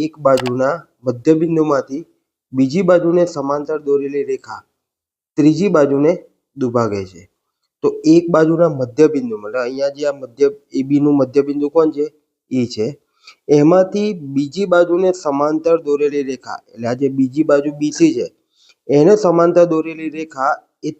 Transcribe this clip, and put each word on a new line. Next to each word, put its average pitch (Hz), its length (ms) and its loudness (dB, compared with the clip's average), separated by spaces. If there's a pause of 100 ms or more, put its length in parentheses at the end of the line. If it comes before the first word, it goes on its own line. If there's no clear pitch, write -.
એક 156 180 -6
બાજુના 131 560 0 (280)
મધ્યબિંદુમાંથી 156 1000 0 (500)
બીજી 135 300 0
બાજુને 175 420 4
સમાંતર 147 540 -6
દોરેલી 139 460 -2
રેખા 127 360 -10 (760)
ત્રીજી 156 320 2
બાજુને 147 420 2 (460)
દુભાગે 117 480 -2
છે. 92 160 -20 (640)
તો 143 40 0 (180)
એક 165 260 6
બાજુના 160 380 2
મધ્યબિંદુ, 131 680 0
મતલબ 107 240 -6
અહીંયા 135 340 -4
જે 143 120 -8
આ 143 60 -2
મધ્ય, 131 340 -2 (240)
એ 135 120 -2
બી 139 200 0
નું 147 120 2
મધ્યબિંદુ 139 540 0
કોણ 160 220 2
છે? 143 140 -4 (460)
ઈ 127 160 0
છે. 107 180 -6 (640)
એમાંથી 185 600 4 (240)
બીજી 147 400 -4
બાજુને 175 400 2
સમાંતર 156 680 -2
દોરેલી 143 400 -2
રેખા, 127 440 -10
એટલે 117 200 -10
આ 127 120 -4
જે 139 100 0
બીજી 135 400 0
બાજુ 143 280 2
બી 151 160 -4
સી 160 200 2
છે, 113 120 -4 (640)
એને 147 300 4
સમાંતર 170 480 4
દોરેલી 160 440 -4
રેખા 151 440 -4 (300)
એ 151 160 -6